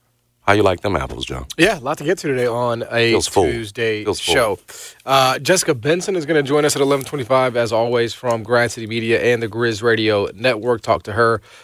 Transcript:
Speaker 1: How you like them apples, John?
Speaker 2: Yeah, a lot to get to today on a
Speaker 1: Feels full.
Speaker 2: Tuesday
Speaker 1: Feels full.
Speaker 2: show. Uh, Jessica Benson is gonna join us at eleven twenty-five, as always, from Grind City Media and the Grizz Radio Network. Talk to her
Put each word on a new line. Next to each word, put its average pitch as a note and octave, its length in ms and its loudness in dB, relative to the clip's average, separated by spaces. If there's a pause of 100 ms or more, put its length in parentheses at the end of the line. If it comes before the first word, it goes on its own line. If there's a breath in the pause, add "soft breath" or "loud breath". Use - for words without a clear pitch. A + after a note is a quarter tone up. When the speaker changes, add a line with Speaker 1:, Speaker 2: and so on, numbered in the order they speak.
(420)
Speaker 1:
How G2+ 120 2
you G#2 100 4
like F#2 160 2
them G2 160 -2
apples, C2+ 300 -6
John? C#2 200 -10 (120)
Speaker 2:
Yeah, F3 200 2
a C3+ 40 -16
lot C#3+ 180 -6
to D#3 40 -10
get F3+ 160 -2
to E3 100 -6
today B2 180 -2
on A#2+ 420 -2
a A#2 220 2
Speaker 1:
Feels G2+ 160 2
full. G2 160 2
Speaker 2:
Tuesday G#2+ 600 -2
Speaker 1:
Feels G2 160 -2
full. F3 120 -2
Speaker 2:
show. A2+ 260 0 (460 loud breath)
Uh, C3 320 2
Jessica D#3+ 380 0
Benson F3 400 0
is D#3+ 100 -2
gonna D3+ 160 2
join D3 240 2
us D3 100 0
at C3+ 60 0
eleven C#3 240 2
twenty-five, C3 520 0
as A#2 140 0
always, A#2 440 0
from A#2 260 -2
Grind A#2+ 300 2
City A2+ 160 -10
Media A2+ 340 0
and A#2 220 2
the A2+ 60 -4
Grizz A2+ 340 -2
Radio G#2+ 500 2
Network. A#2 480 0
Talk G#2+ 220 0
to G#2+ 80 -10
her A2+ 300 2 (220 loud breath)